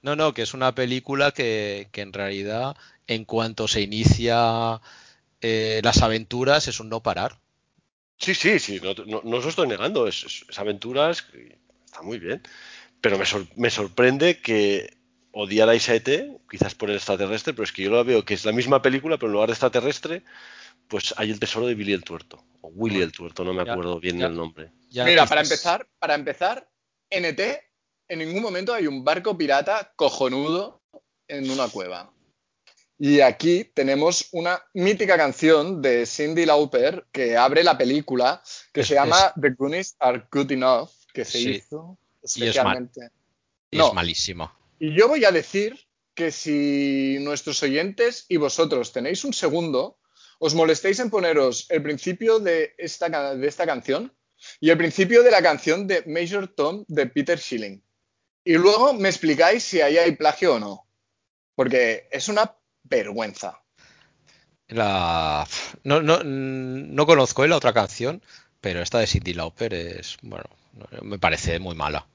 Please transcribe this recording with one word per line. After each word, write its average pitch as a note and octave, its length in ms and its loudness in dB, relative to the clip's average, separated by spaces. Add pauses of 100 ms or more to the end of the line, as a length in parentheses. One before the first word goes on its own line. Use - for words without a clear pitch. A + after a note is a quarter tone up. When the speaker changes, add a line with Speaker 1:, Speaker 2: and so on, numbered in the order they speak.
Speaker 1:
No, C#3+ 140 -4
no, D#3 180 0
que A#2+ 80 -6
es G#2+ 140 -6
una C3 180 0
película C3 580 -2
que, G#2 600 -4
que G#2 100 -12
en G2 120 -12
realidad, G2+ 640 -6 (300)
en A2+ 200 -4
cuanto A2+ 420 -4
se G#2+ 140 0
inicia, A2+ 1000 0 (600)
eh, A2 420 -2
las A#2 180 4
aventuras, B2 680 0
es A2+ 120 -8
un A2 100 -14
no A2+ 140 -8
parar. G2 340 -4 (800)
Speaker 2:
Sí, - 160 -2
sí, F#3 240 2
sí, G2+ 240 -4
no, F#2 120 -6 (120)
no, G#2+ 180 -8
no A2+ 140 -4
os B2 60 -4
lo D3 60 -4
estoy E3 180 0
negando, A#2+ 400 -2
es, - 160 -6
es, - 260 -14
es - 80 -18
aventuras, A#2 760 -2
y A#1+ 200 -20 (320)
está - 160 -20
muy D#3+ 180 -10
bien, F#2 220 -8 (600)
pero G2+ 160 2
me F#2+ 80 0
sor-, G2 220 -4 (100)
me A#2 120 0
sorprende B2+ 680 2
que G#2 560 0 (380)
odiarais A2 560 2
a A#2 60 4
E A2+ 40 4
T, F#3+ 380 -4 (120)
quizás G2 260 -2
por G#2 140 -6
el G2+ 80 -2
extraterrestre, G2+ 560 -4
pero A2+ 100 -6
es - 80 -8
que - 100 -10
yo G2 80 -2
lo A#2+ 160 4
veo A#2 180 4
que G#2 120 -4
es F#2 100 -6
la G#2+ 80 0
misma A#2+ 280 2
película, C#3 360 0
pero B2 100 -4
en G#2+ 60 -2
lugar G#2+ 160 2
de A2+ 40 0
extraterrestre, C3 680 -2 (640)
pues - 300 -6
hay G#2+ 140 -2
el G#2 80 -6
tesoro A2 260 -4
de B2 100 0
Billy G2+ 160 -4
el F2+ 120 -2
Tuerto, - 420 -18 (160)
o - 80 -20
Willy G2+ 280 -2
Speaker 1:
Bueno, F2+ 100 2
Speaker 2:
el D#2+ 40 -8
Tuerto, E2+ 320 -12
no F#2 100 -4
me F2+ 120 -4
Speaker 1:
ya, A#2+ 80 -8
Speaker 2:
acuerdo F2 260 -6
bien F2 200 -4
Speaker 1:
ya, F2 80 -2
Speaker 2:
el E2+ 80 -6
nombre. E2 360 -12 (180)
Speaker 1:
ya B2 140 -6
Speaker 3:
Mira, E3 200 6
Speaker 1:
que C#3 60 2
Speaker 3:
para D3+ 120 2
Speaker 1:
estás D3+ 180 -2
Speaker 3:
empezar, F3+ 280 -2 (120)
para D#3 160 0
empezar, D#3+ 540 -6 (400)
en F#3 160 -4
E E3 80 -2
T, B3 280 -4 (460)
en E3+ 120 -10
ningún E3+ 240 -6
momento G3 300 -6
hay G#3+ 140 -2
un C3+ 160 -6
barco F3+ 340 0
pirata D#3+ 600 0
cojonudo D3 840 -2 (440)
en C#3 220 -8
una C3 180 -2
cueva. F2+ 440 -10 (880)
Y C#3+ 220 6
aquí E3 520 4
tenemos D3 600 0
una F3 280 -4 (140)
mítica G3 420 2
canción D#3 640 2
de A#2+ 240 2
Cyndi D#3+ 400 -2
Lauper D3 640 2
que A#2+ 240 -2
abre C#3 280 4
la E3+ 140 4
película, C3+ 640 0 (280)
que C#3+ 100 -2
Speaker 1:
Es, A2 60 0
Speaker 3:
se C#3+ 60 0
llama D#3+ 420 4
Speaker 1:
es D#3 60 -8
Speaker 3:
The C#3+ 160 4
Goonies D#3 420 -4
Are B2 320 0
Good C#3 200 0
Enough, C3 380 2 (220)
que A#2+ 140 -6
se - 140 -6
Speaker 1:
Sí. A#2+ 160 0
Speaker 3:
hizo E3 420 -14 (240)
Speaker 1:
Y - 20 -20
es - 140 -6
mal-, A#2 100 -2
Speaker 3:
especialmente. A#2+ 600 -2 (640)
Speaker 1:
y D3+ 60 -6
Speaker 3:
No. D#3 100 6
Speaker 1:
es A2 60 2
malísima. E2+ 600 -6 (240)
Speaker 3:
Y D3+ 160 -4
yo G#3+ 120 8
voy C#4 180 4
a G3 60 8
decir G3+ 480 -2 (340)
que E3 180 -2
si C#3+ 880 -2
nuestros C#3+ 420 -4
oyentes G3 640 -2
y F3 80 2
vosotros D3 560 0
tenéis C3+ 320 -4
un C#4 80 -6
segundo, D#3+ 640 -2 (420)
os D3+ 140 0
molestéis E3 460 2
en B3 100 -4
poneros D#3+ 600 2
el D#3+ 120 0
principio F3+ 580 0
de E3+ 380 0
esta E3+ 320 -6
ca-, C#3 260 -4
de C3 120 -2
esta E3 180 -2
canción D3+ 480 -4 (480)
y D#3 80 4
el E3 80 6
principio F#3+ 460 4
de B3 80 8
la G3 100 6
canción E3+ 460 2
de F3+ 180 0
Major F3 420 -4
Tom E3+ 400 -4
de D3 200 0
Peter D3 320 -2
Schilling. G#2 420 -10 (640)
Y F3 80 4
luego G#3 400 6
me G3 160 0
explicáis E3+ 540 2
si F3 180 0
ahí D3 160 4
hay E3+ 180 4
plagio D3+ 400 2
o A2+ 40 -2
no. G2+ 260 -10 (680)
Porque B2 560 2
es C3+ 180 -6
una G#3+ 260 0 (300)
vergüenza. G#2 760 -4 (1080)
Speaker 1:
La... E2+ 800 0 (360)
No, D3 180 2
no, D#3+ 220 4
no C3+ 800 -4
conozco, C#3 380 4
eh, C#3+ 40 4
la E3 100 2
otra B2+ 160 2
canción, A#2+ 480 -2 (380)
pero F2+ 220 -4
esta A#2 180 -2
de G#2+ 80 2
Cyndi - 260 -2
Lauper E2+ 400 -8
es, F2 480 -10
bueno, G2+ 240 -16 (560)
me G2+ 180 -10
parece E2 400 0
muy F2+ 160 -8
mala. D2+ 400 -6